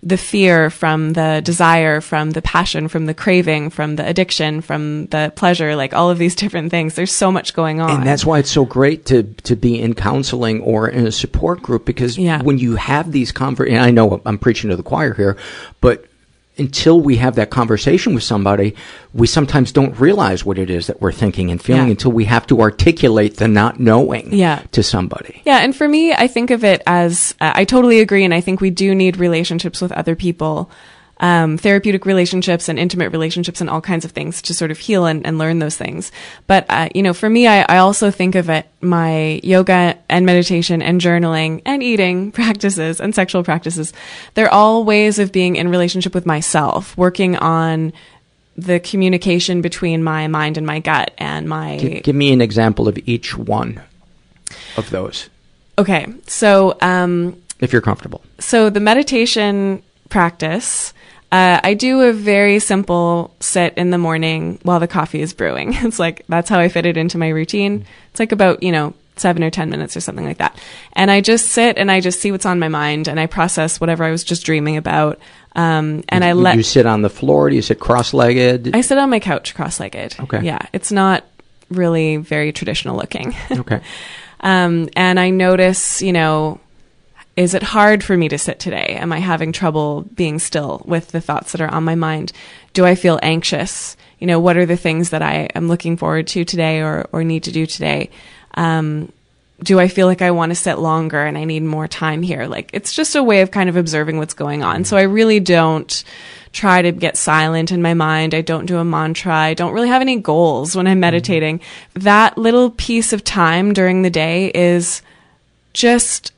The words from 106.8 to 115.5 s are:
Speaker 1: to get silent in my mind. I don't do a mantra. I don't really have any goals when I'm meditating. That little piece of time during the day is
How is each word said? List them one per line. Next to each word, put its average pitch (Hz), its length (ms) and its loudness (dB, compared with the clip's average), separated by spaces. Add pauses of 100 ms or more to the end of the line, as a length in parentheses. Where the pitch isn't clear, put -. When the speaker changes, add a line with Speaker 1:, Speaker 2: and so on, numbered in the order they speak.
Speaker 1:
to 175 100 2
get 170 240 -4
silent 160 560 0
in 180 100 0
my 170 120 2
mind. 160 400 0
I 160 80 -2
don't 160 240 -4
do 180 140 -2
a 165 60 -2
mantra. 160 500 -2
I 156 180 0
don't 170 200 -4
really 233 160 0
have 254 120 4
any 262 160 0
goals 160 580 0
when 185 120 0
I'm 185 120 4
meditating. 170 640 0 (320)
That 208 460 4
little 233 320 4
piece 233 420 -2
of 208 100 -6
time 185 500 0
during 185 280 2
the 185 80 2
day 170 380 -2
is 175 560 0 (720)